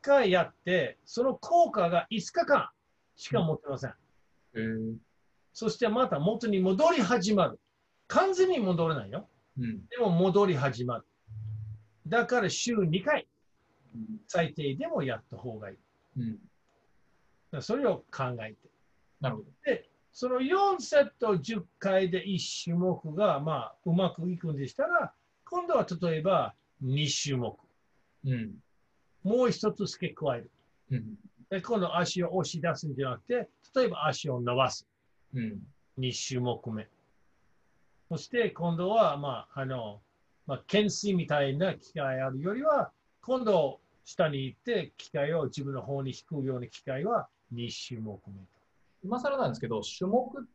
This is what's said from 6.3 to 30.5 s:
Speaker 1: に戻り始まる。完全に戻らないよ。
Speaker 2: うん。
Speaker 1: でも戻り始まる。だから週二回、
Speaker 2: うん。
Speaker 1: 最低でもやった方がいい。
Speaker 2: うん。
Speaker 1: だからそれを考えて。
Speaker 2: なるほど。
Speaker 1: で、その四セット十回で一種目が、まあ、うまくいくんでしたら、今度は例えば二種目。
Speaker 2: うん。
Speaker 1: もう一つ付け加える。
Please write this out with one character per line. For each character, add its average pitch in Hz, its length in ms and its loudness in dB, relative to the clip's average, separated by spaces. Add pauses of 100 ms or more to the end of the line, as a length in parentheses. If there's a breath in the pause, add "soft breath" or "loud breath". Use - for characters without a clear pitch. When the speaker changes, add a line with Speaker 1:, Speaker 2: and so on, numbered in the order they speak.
Speaker 1:
に 196 120 2
戻 190 320 6
り 311 100 2
始 208 320 2
ま 180 140 6
る。 - 120 -6 (480)
完 381 260 4
全 370 160 4
に 330 100 2
戻 170 280 2
ら 160 80 2
な 104 120 -6
い 101 40 -12
よ。 170 160 -8 (300)
Speaker 2:
う 123 80 -2
ん。 107 220 -6
Speaker 1:
で 240 100 -10
も 226 120 2
戻 185 360 6
り 180 100 2
始 123 300 -2
ま 117 140 -4
る。 - 60 -20 (1040)
だ 226 180 2
か - 160 2
ら 156 80 2
週 - 260 -2
二 180 260 2
回、 294 260 0 (680)
Speaker 2:
う - 20 -12
ん。 107 300 -10
Speaker 1:
最 170 260 0
低 139 220 -2
で 262 120 -4
も 302 140 -2
や 123 160 -4
っ - 140 -14
た 120 60 -14
方 110 200 -10
が 104 140 -12
い - 20 -16
い。 - 40 -20 (400)
Speaker 2:
う 123 60 -4
ん。 113 100 -4
Speaker 1:
だ - 20 -10
か 101 60 -20 (1120)
ら 139 80 -8
そ 220 160 -2
れ 277 100 2
を 175 240 0
考 123 300 -4
え 107 120 -12
て。 - 40 -20 (640)
Speaker 2:
な 135 100 -2
る 110 80 -6
ほ 107 60 -12
ど。 - 40 -20 (180)
Speaker 1:
で、 - 240 -2 (240)
そ 247 160 -6
の 254 120 0
四 381 400 2
セ 294 200 4
ッ 285 180 2
ト 214 180 2
十 196 280 -4 (140)
回 190 300 2
で 185 100 0
一 190 460 -4
種 170 100 -2
目 175 400 0
が、 180 240 2
ま 151 140 -2
あ、 120 220 -6 (100)
う 165 80 2
ま 180 200 2
く 170 160 -6
い 180 80 -4
く 170 140 -4
ん 143 60 -4
で 135 100 -4
し - 60 -12
た 269 100 -2
ら、 339 300 0 (320)
今 349 220 -4
度 330 80 2
は 214 100 4 (160)
例 165 180 0
え - 20 -6
ば 156 320 2 (280)
二 139 280 0
種 143 260 -2
目。 123 220 -4 (680)
Speaker 2:
う 131 80 0
ん。 110 220 -6 (680)
Speaker 1:
も 240 220 4
う 226 60 4
一 214 200 0
つ 202 140 -4
付 - 240 -6
け - 40 -12
加 139 220 -2
え 117 40 -6
る。 113 120 -16 (400)